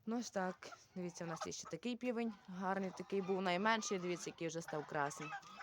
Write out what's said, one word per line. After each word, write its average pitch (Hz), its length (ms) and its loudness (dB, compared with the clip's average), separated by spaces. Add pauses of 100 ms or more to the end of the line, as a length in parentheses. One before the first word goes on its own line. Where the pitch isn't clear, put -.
Ну, 233 140 0
ось 226 120 -4
так. 185 380 -2 (260)
Дивіться, 175 280 -4
у 165 40 -4
нас 165 200 -4
є 175 40 -4
ще - 180 -8
такий 240 280 -2
півень. 233 360 0 (140)
Гарний 190 500 0
такий 196 240 0
був, 185 200 2
найменший. 202 580 4
Дивіться, 175 300 0
який - 180 -2
вже 160 140 -2
став 151 260 -4
красний. 151 420 0 (340)